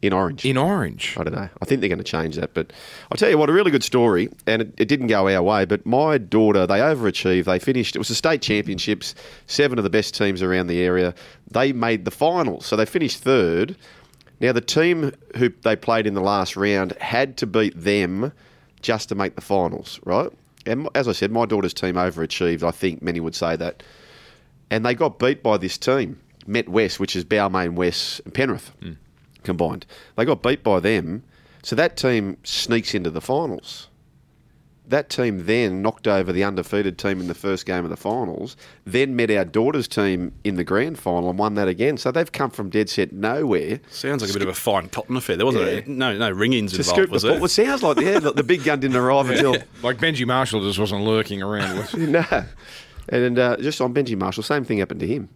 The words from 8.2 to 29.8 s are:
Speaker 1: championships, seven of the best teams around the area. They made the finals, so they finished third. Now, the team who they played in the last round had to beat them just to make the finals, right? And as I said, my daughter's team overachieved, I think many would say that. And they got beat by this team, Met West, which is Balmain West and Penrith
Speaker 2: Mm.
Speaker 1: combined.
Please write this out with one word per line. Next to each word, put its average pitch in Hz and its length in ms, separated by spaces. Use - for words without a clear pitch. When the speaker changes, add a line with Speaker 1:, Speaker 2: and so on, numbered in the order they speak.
Speaker 1:
championships, 104 720
seven 127 320
of 104 40
the 98 60
best 110 260
teams 95 280
around 92 240
the 87 140
area. 90 340
They 135 240
made 113 320
the 110 60
finals, 156 560
so 107 80
they 107 100
finished - 380
third. 113 520
Now, 123 100
the 117 100
team 160 500
who 120 120
they 110 120
played 113 300
in 104 80
the 98 80
last 98 340
round 98 440
had 127 380
to 117 100
beat 104 280
them 98 560
just 110 280
to 101 60
make 95 200
the - 60
finals, - 600
right? 175 260
And 131 260
as 135 140
I 113 60
said, 110 180
my 117 140
daughter's 101 280
team 92 220
overachieved, 85 680
I 85 100
think 90 300
many 85 200
would 82 140
say 82 200
that. 85 260
And 110 160
they 123 80
got 131 240
beat 135 240
by 107 160
this 92 220
team, 127 400
Met 113 240
West, 98 300
which 98 160
is 90 100
Balmain 92 480
West 87 520
and - 80
Penrith 131 380
Speaker 2:
Mm. 82 160
Speaker 1:
combined. 87 420